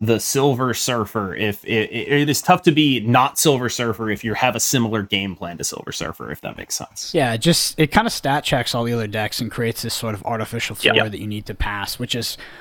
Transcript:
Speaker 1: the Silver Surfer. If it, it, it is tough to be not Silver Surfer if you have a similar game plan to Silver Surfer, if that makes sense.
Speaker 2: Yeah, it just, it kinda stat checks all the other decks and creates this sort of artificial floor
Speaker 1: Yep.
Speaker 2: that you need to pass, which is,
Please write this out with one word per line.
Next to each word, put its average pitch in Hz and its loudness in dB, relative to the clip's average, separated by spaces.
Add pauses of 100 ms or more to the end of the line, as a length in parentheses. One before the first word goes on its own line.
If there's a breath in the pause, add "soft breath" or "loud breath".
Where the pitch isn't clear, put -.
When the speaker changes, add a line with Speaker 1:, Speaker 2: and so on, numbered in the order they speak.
Speaker 1:
the 110 2
Silver 131 2
Surfer. 107 -2
If 104 -2
it, 110 0
it, 113 -4
it 147 4
is 139 0
tough 180 4
to 160 6
be 139 4
not 123 4
Silver 127 4
Surfer 113 -2
if 104 -2
you 110 -2
have 123 2
a 117 -4
similar 113 2
game 98 -2
plan 87 -10
to - -6
Silver - -8
Surfer, - -8
if - -8
that - -10
makes - -8
sense. - -10
Speaker 2:
Yeah, 135 2
it 110 -2
just, - 2
it 156 6
kinda 226 4
stat 139 0
checks 127 0
all 117 0
the 120 0
other 113 0
decks 107 -4
and 113 -4
creates 113 -2
this 117 -6
sort 113 -4
of 98 -6
artificial 113 -4
floor - 2
Speaker 1:
Yep. 107 2
Speaker 2:
that 98 -10
you 107 -6
need 104 -6
to 101 -10
pass, 101 -4
which 123 -4
is, - -4 (240 loud breath)